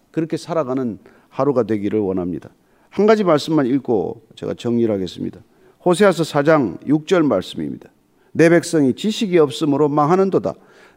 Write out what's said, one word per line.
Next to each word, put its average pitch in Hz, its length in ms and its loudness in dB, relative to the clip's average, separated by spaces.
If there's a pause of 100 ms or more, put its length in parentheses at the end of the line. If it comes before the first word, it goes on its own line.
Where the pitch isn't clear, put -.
(120)
그렇게 160 240 -6
살아가는 135 640 -4 (300)
하루가 135 340 0
되기를 104 360 -2
원합니다. 90 500 -4 (400)
한 196 160 0
가지 214 180 4
말씀만 156 440 2
읽고 110 560 -2 (120)
제가 101 180 -8
정리를 117 400 -2
하겠습니다. 92 480 -8 (440)
호세아서 180 400 2
사 147 180 -2
장 143 340 2 (100)
육 151 200 0
절 180 160 2
말씀입니다. 87 680 -4 (440)
내 165 160 4
백성이 151 440 2
지식이 196 440 -2
없으므로 147 520 2
망하는도다. 147 640 0 (420)